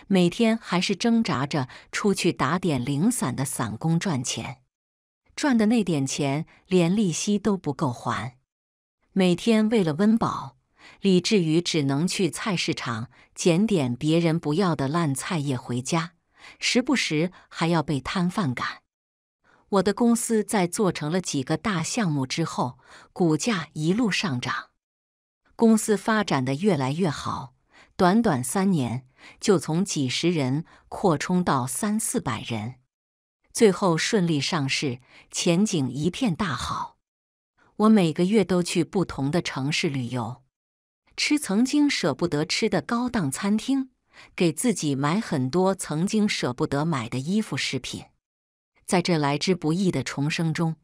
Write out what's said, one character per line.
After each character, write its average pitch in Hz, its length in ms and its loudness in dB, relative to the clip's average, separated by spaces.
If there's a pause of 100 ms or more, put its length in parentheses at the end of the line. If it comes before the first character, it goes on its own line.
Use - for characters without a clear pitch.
每 180 220 6
天 226 300 2
还 - 200 -2
是 190 160 0
挣 233 260 2
扎 143 240 -2
着 147 220 -2 (240)
出 196 220 0
去 180 180 0
打 147 260 0
点 147 260 0
零 143 280 0
散 135 240 -2
的 127 80 -2
散 113 320 -6
工 165 240 0
赚 147 240 -2
钱。 123 380 -8 (760)
赚 269 220 2
的 220 80 4
那 220 180 4
点 151 240 0
钱 143 380 -2 (200)
连 180 300 4
利 208 160 2
息 208 260 0
都 196 200 0
不 147 160 -4
够 135 180 -2
还。 117 460 -6 (760)
每 185 240 4
天 214 320 2
为 220 160 2
了 160 120 0
温 214 220 4
饱， - 400 -4 (440)
李 185 180 6
志 190 240 2
宇 160 180 2
只 160 220 0
能 139 240 0
去 185 220 0
菜 185 260 -4
市 160 180 -2
场 117 360 -8 (240)
捡 180 340 2
点 147 260 0
别 151 240 2
人 165 220 2
不 147 140 -2
要 175 200 2
的 139 140 -2
烂 156 260 0
菜 165 260 -4
叶 139 180 -2
回 123 240 -6
家， 165 320 -4 (460)
时 - 220 0
不 254 140 0
时 165 360 0 (180)
还 - 180 -4
要 165 160 2
被 147 160 -2
摊 180 300 -2
贩 160 240 -2
赶。 - 300 -8 (840)
我 190 140 2
的 202 100 0
公 233 220 4
司 220 280 0
在 196 240 0
做 180 240 0
成 151 200 -4
了 185 80 0
几 143 240 -4
个 160 140 -2
大 175 260 -2
项 202 260 -2
目 143 160 0
之 160 200 -2
后， 143 340 -6 (320)
股 165 240 2
价 175 380 -2
一 156 180 0
路 226 180 2
上 143 300 -2
涨。 - 300 -8 (880)
公 226 220 6
司 214 200 0
发 214 260 0
展 135 220 0
得 135 100 -2
越 180 220 2
来 131 160 0
越 170 160 0
好， - 460 -8 (420)
短 196 240 6
短 151 220 2
三 196 280 0
年 127 360 -2 (340)
就 196 160 4
从 160 260 0
几 147 240 -2
十 165 240 0
人 143 340 0 (220)
扩 165 300 0
充 180 260 0
到 139 220 0
三 214 340 -4
四 220 220 -4
百 123 200 -6
人， 117 340 -8 (760)
最 214 200 6
后 180 260 0
顺 175 300 0
利 156 120 0
上 139 300 -2
市， 131 300 -4 (320)
前 180 340 2
景 151 240 0
一 147 200 -2
片 185 260 -2
大 175 180 -4
好。 - 440 -8 (800)
我 214 120 4
每 185 240 6
个 175 100 0
月 196 220 4
都 180 160 2
去 170 220 0
不 175 200 -2
同 143 280 -4
的 175 100 0
城 143 300 -4
市 170 180 -2
旅 135 160 -4
游， 120 380 -6 (760)
吃 - 220 0
曾 214 260 2
经 294 240 4
舍 165 240 0
不 170 140 -2
得 151 180 0
吃 - 240 -2
的 185 120 0
高 240 280 -4
档 190 220 -2
餐 208 260 0
厅， 262 320 -2 (460)
给 165 180 2
自 233 200 0
己 151 220 -2
买 147 240 0
很 131 300 -2
多 185 260 2
曾 165 320 -4
经 208 220 2
舍 131 240 -4
不 156 140 -2
得 143 180 0
买 131 240 -2
的 120 100 -6
衣 185 220 -2
服 156 160 -6
饰 - 220 -4
品。 - 260 -12 (800)
在 180 160 2
这 175 160 2
来 143 200 2
之 180 180 0
不 156 180 0
易 180 180 0
的 135 120 0
重 143 260 -4
生 160 240 0
中， 165 300 -2